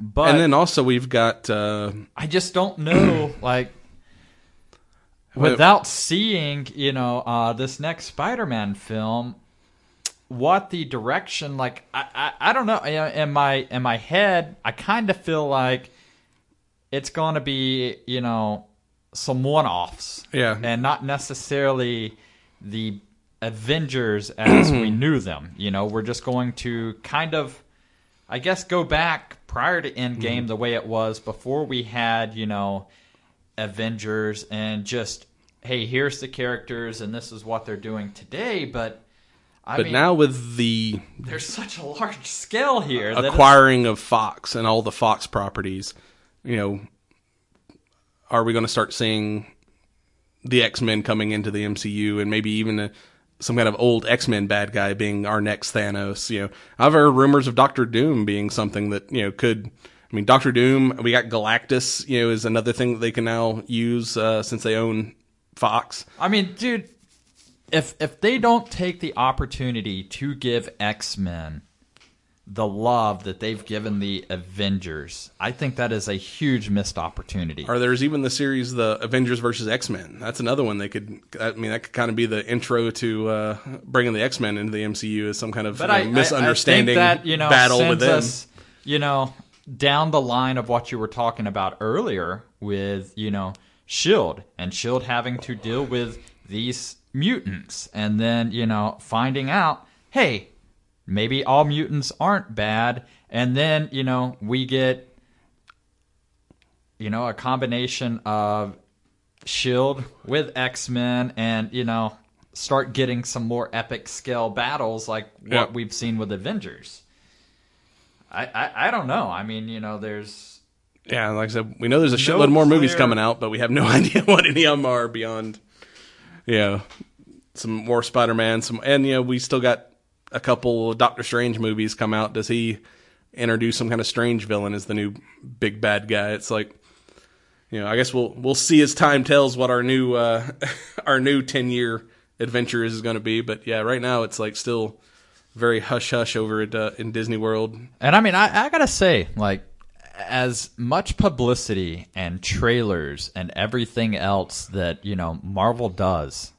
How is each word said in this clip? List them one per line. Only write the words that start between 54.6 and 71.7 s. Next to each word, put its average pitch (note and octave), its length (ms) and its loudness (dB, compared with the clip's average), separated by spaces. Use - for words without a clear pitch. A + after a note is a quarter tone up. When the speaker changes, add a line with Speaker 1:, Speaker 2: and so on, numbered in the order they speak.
Speaker 2:
guy G2+ 220 0
being G#2 320 -2
our G#2 160 0
next G#2 320 -4
Thanos? G2+ 560 -4
You G2+ 140 -2
know, G2 60 -6
I've C#3+ 140 6
heard D3 180 8
rumors C3+ 360 6
of A#2 80 -2
Doctor C3 300 4
Doom A#2 400 2
being G#2 240 -2
something G#2 420 -2
that, G2+ 200 -6
you B2 120 0
know, G2+ 80 -2
could, A2+ 380 0
I A2+ 40 -4
mean, G#2 100 -2
Doctor B2 280 6
Doom, C3 480 4
we A#2 100 2
got A#2+ 140 4
Galactus, A#2 800 0
you B2 140 2
know, A#2 80 2
is A2 160 0
another A2+ 280 0
thing B2 200 0
that A2 60 -6
they A#2 120 -2
can A2+ 140 -2
now A2+ 420 -2
use, A#2 480 -2
uh, A2 280 2
since A2 200 -6
they A2 120 0
own A2 380 -2
Fox. - 500 -2
Speaker 1:
I F3 100 0
mean, G3 280 0
dude, A3+ 320 -4
if, D#3 280 -2
if - 220 -6
they A#3+ 160 2
don't A#3 340 2
take F3+ 300 -4
the D#3+ 160 -6
opportunity B2 840 -2
to C#3 320 -8
give A#2+ 340 -2
X-Men F2 840 -6